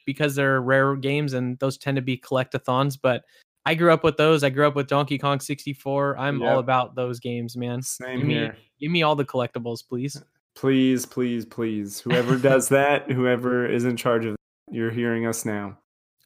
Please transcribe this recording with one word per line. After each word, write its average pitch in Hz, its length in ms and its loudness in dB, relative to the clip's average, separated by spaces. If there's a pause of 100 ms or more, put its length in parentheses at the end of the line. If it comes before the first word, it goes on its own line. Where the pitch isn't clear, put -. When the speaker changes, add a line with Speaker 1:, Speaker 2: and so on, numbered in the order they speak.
Speaker 1:
because 139 300 0
they're 135 260 2
Rare 135 340 4
games 139 380 -2
and 127 260 -4
those 135 180 -2
tend 139 200 -2
to 135 40 -2
be 127 160 -2
collectathons, 131 840 -2
but 123 240 0 (400)
I 160 100 2
grew 170 160 4
up 160 140 2
with 151 100 2
those. 156 300 4
I 139 40 4
grew 135 160 2
up 143 100 2
with 139 120 -2
Donkey 143 300 0
Kong 139 240 0
sixty-four. 139 760 -4
I'm 139 240 -2
all 120 140 2
Speaker 2:
Yep. 131 40 2
Speaker 1:
about 127 360 0
those 123 240 -4
games, 120 380 -6
man. 123 240 -6
Speaker 2:
Same 127 380 -8
Speaker 1:
Give 143 80 0
me, 120 80 2
Speaker 2:
here. 113 220 -4 (220)
Speaker 1:
give 151 120 -6
me 175 120 2
all 151 140 4
the 143 80 0
collectibles, 120 600 -6
please. 135 380 -8 (320)
Speaker 2:
Please, 131 500 2
please, 120 400 -4
please. 107 540 -6
Whoever 123 380 2
Speaker 1:
<laughs> - 0 -
Speaker 2:
does 131 320 4
that, 139 420 2
whoever 123 540 0
is 120 180 0
in 120 140 0
charge 117 280 0
of 107 120 -4
that, - 360 -20
you're 113 180 -2
hearing 117 340 -2
us 113 180 -4
now. 101 340 -6 (480)